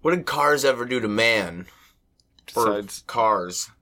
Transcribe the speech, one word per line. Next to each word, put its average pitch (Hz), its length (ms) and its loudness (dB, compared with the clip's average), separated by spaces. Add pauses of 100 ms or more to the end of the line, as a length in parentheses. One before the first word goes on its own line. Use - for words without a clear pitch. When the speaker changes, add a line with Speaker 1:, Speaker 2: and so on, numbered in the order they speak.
Speaker 1:
What 156 100 2
did 175 140 -2
cars 147 400 2
ever 123 200 2
do 127 140 -2
to 110 80 -2
man? 104 600 0 (880)
Or 117 100 2
Speaker 2:
Besides 104 420 -4
Speaker 1:
cars? - 640 -2 (100)